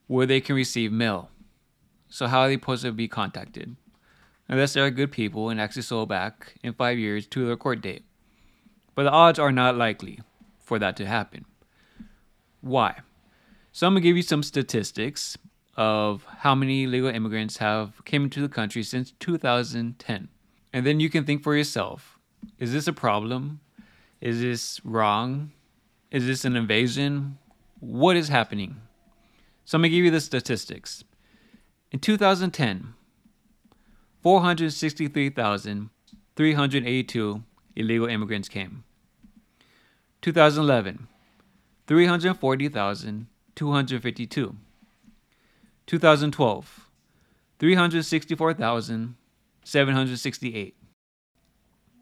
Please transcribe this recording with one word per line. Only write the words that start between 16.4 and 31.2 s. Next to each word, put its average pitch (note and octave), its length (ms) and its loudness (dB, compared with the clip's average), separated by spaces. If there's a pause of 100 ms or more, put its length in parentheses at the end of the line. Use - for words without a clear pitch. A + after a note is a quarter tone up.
how C#3 140 4
many C3+ 300 0
illegal B2+ 240 0
immigrants A2 480 -4
have G#2+ 480 -2
came C#3+ 200 0
into C#3+ 180 -4
the C#3+ 60 -2
country A2+ 340 -4
since B2+ 300 -6
two E3+ 260 -4
thousand A#2+ 600 -2
ten. G2+ 300 -10 (420)
And B2+ 140 -2
then D3+ 160 2
you D#3 80 2
can D3 160 0
think D3 180 -2
for D3+ 140 0
yourself, - 640 -4 (400)
is B2 160 -4
this D3 120 -2
a E3+ 60 -2
problem? B2+ 680 -2 (600)
Is A#2 220 -2
this B2 420 -6
wrong? A#2 680 0 (580)
Is B2+ 160 -2
this C3 180 -2
an B2 120 0
invasion? C3+ 840 0 (420)
What D3 380 2
is D#3 100 -2
happening? A2 540 -2 (840)
So - 120 -2
I'm D#3+ 40 6
gonna E3 80 6
give F3 160 4
you E3+ 60 8
the D#3+ 100 2
statistics. - 840 -6 (840)